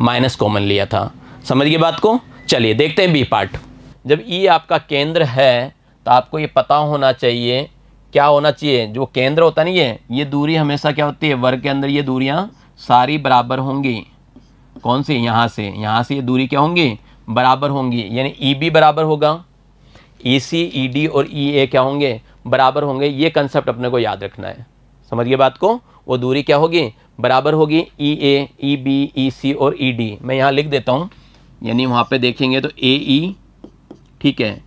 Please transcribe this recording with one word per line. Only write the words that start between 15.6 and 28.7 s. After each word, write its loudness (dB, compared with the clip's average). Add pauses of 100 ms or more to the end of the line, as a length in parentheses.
यहाँ -2
से -6
ये -4
दूरी 0
क्या 0
होंगी, 0 (300)
बराबर 2
होंगी, -2
यानी -4
ईबी 0
बराबर 2
होगा, 0 (840)
ईसी, 0 (140)
ईडी -2
और 0
ईए 0
क्या 0
होंगे, -2 (280)
बराबर 2
होंगे। -2
ये 0
कॉन्सेप्ट -2
अपने -4
को 0
याद -4
रखना -12
है, -14 (460)
समझ -2
गए 2
बात 2
को? 0 (340)
वो -2
दूरी -2
क्या 2
होगी, 0 (300)
बराबर 2
होगी, 2 (160)
ईए, 0 (160)
ईबी, -2